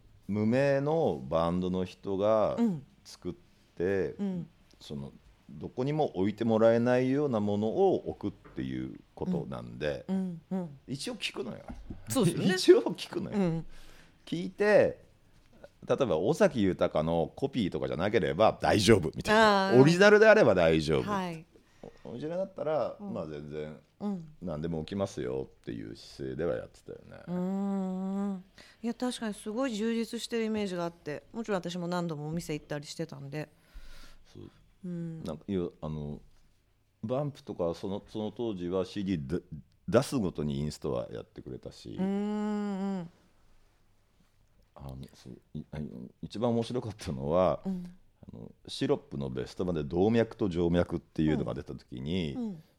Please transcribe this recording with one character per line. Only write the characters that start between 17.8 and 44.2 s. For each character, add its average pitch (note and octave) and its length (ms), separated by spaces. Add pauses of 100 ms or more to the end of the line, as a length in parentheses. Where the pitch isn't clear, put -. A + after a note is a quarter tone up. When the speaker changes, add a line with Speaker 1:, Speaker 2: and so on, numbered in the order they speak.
Speaker 1:
じ B1 80
ゃ - 20
な G2 140
け A2+ 80
れ C#2+ 160
ば G2 260
大 E2 180
丈 G2+ 180
夫 D#2 180
み - 80
た - 80
い - 20
な。 G#3 360
Speaker 2:
あ G3 40
ー。 B2+ 80
Speaker 1:
オ - 20
リ D#3+ 100
ジ F3 60
ナ G#3 120
ル G#3 80
で A3 80
あ G#3 80
れ G#3 80
ば A2+ 100
大 E2 280
丈 D2 180
夫。 B1 100
Speaker 2:
は F3+ 220
い。 D#3+ 120 (600)
Speaker 1:
オ D2 100
リ A#2+ 60
ジ C#3+ 80
ナ E3 80
ル F#3 60
だ - 20
っ G3 100
た - 100
ら、 C3+ 360
Speaker 2:
う G#2+ 40
ん。 G2+ 100
Speaker 1:
ま G#2 80
あ、 D#2+ 60
全 D2 220
然 D2+ 260 (260)
Speaker 2:
う G3+ 60
ん。 F#3 160 (200)
Speaker 1:
何 D#2 180
で E2 60
も E2 120
置 D#2 80
き G2 80
ま G2 120
す - 140
よ C2 280 (120)
っ - 20
て - 80
い A1+ 120
う A1 120
姿 - 360
勢 B1+ 40
で D#2 100
は C2 120
や G1+ 80
っ - 40
て - 140
た - 80
よ - 80 (100)
ね。 - 180
Speaker 2:
う E3+ 40
ん F3 40
う F3+ 40
ん G3 920
う - 20
ん。 F#3 80 (400)
い A3+ 40
や、 A#3 60
確 B3 260
か A3+ 100
に G3+ 40
す - 160
ご B3 180
い A#3 60
充 A3+ 220
実 A3+ 260
し - 60
て A#3 100
る A3+ 80
イ G#3+ 40
メ G#3+ 160
ー - 20
ジ F3+ 80
が F3 100
あ - 20
っ E3+ 40
て、 D3 320 (100)
も A3+ 100
ち G#3+ 60
ろ G3+ 60
ん - 20
私 F3 220
も E3+ 80
何 F3 200
度 D#3+ 80
も D3 120
お D#3 40
店 E3 220
行 D3+ 80
っ - 40
た D3+ 120
り D3 80
し - 80
て D#3+ 140
た C#3 100
ん C#3 140
で。 D3+ 180 (840)
Speaker 1:
そ - 80
う。 G1+ 120 (340)
Speaker 2:
う - 20
ん。 E3 360
Speaker 1:
な D#2 100
ん - 40
か、 - 100
い - 60
や、 F2 140 (140)
あ D#2 80
の、 D2 320 (840)
バ B2+ 200
ン C#3+ 80
プ - 120
と G2+ 120
か、 E2+ 180
そ G2+ 140
の、 G2 200
そ A2 120
の G#2+ 120
当 A2+ 220
時 F2 160
は F#2 160
シ G#2 160
ー - 20
デ F#2+ 100
ィ - 20
ー C#2 120
で-、 F2 160 (460)
出 A2+ 140
す D3 140
ご F#2 140
と D2+ 120
に C#2 160
イ D2 40
ン D2+ 80
ス - 80
ト A#1+ 300
ア - 40
や G#1+ 80
っ - 40
て - 160
く C2+ 80
れ B1 100
た - 120
し、 - 280
Speaker 2:
う - 20
ん F#3+ 40
う - 20
ん - 20
う G#3 920
ん。 E3+ 80 (1700)